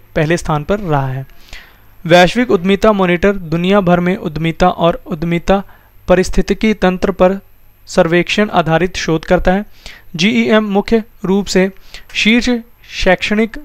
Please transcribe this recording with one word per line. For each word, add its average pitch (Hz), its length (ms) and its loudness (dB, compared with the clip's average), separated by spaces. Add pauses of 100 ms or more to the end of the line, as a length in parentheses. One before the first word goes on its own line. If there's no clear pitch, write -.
(160)
पहले 165 220 0
स्थान 151 260 -4
पर 202 160 -4
रहा 147 280 -2
है। 131 180 -6 (800)
वैश्विक 185 460 4
उद्यमिता 196 400 2
मॉनिटर 190 420 2
दुनिया 180 480 0
भर 175 180 2
में 180 180 0
उद्यमिता 165 520 -2
और - 380 -2
उद्यमिता 175 560 -2 (440)
पारिस्थितिकी 190 680 2
तंत्र 185 360 -2
पर 185 280 0 (480)
सर्वेक्षण 175 640 0
आधारित 165 460 0
शोध 160 280 -4
करता 180 260 2
है। 202 140 -2 (500)
जीईएम 220 560 2
मुख्य 208 320 0 (220)
रूप 190 200 0
से 190 240 0 (440)
शीर्ष 233 360 0 (440)
शैक्षणिक 214 720 0